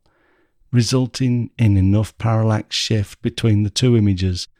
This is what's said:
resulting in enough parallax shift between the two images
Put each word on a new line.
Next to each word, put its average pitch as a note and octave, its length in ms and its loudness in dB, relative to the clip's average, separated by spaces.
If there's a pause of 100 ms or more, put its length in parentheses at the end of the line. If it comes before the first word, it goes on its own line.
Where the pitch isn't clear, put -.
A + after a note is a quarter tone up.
(720)
resulting B2 840 -2
in G#2 180 4
enough G2 400 0
parallax A2 580 -2
shift - 460 -4
between A2 440 0
the G2+ 60 -2
two A#2+ 280 2
images F#2+ 500 -2 (120)